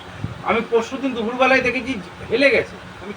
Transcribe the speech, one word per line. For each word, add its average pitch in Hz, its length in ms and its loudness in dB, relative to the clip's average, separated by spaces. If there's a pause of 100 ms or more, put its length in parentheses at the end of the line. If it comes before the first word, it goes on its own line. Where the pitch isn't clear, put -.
(440)
আমি 214 180 2 (100)
পরশুদিন 247 420 0
দুপুরবেলায় 254 480 4
দেখেছি 254 320 -2 (360)
হেলে 262 200 4
গেছে। - 540 -2
আমি - 140 -10